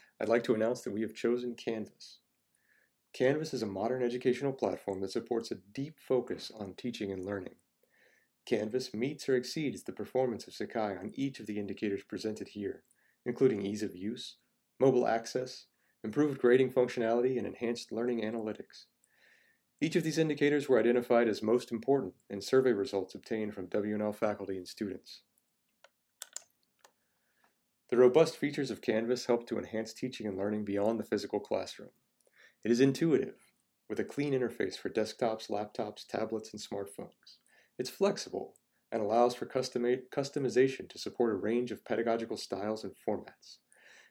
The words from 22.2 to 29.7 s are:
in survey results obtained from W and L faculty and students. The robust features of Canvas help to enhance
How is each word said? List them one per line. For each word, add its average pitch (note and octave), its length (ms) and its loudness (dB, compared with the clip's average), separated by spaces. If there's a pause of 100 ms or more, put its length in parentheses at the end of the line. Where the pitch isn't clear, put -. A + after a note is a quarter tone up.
in G2+ 100 -6
survey B2+ 320 4
results G2 420 -2
obtained G#2+ 380 -6
from F#2 140 -10
W G#2 260 -2
and G#2+ 100 0
L G#2 120 -2
faculty G2 420 -2
and F2+ 100 -10
students. - 540 -8 (2750)
The A#2 80 6
robust C#3 360 8
features D3 360 -2
of G#2 100 -6
Canvas A#2 460 0
help A#2 220 2
to A2+ 100 -4
enhance A2 340 -6